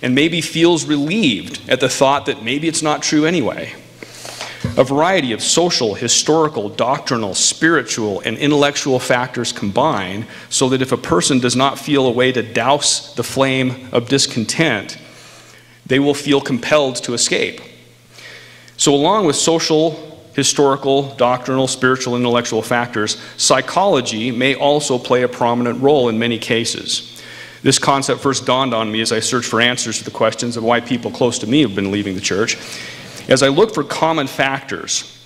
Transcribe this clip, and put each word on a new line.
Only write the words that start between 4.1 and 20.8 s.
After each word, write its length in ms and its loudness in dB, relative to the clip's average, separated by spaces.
A 60 6
variety 500 2
of 80 -6
social, 520 0
historical, 760 0
doctrinal, 640 -2
spiritual, 880 0
and 160 -4
intellectual 600 2
factors 520 -2
combine 720 -2
so 200 2
that 120 2
if 100 -2
a 60 0
person 420 2
does 160 0
not 240 0
feel 280 2
a 40 2
way 200 2
to 120 0
douse 720 0
the 80 -4
flame 680 -2
of 160 0
discontent, 920 0
they 140 2
will 140 2
feel 260 2
compelled 580 0
to 160 -6
escape. 460 -2
So 180 4
along 300 4
with 100 2
social, 840 0
historical, 840 2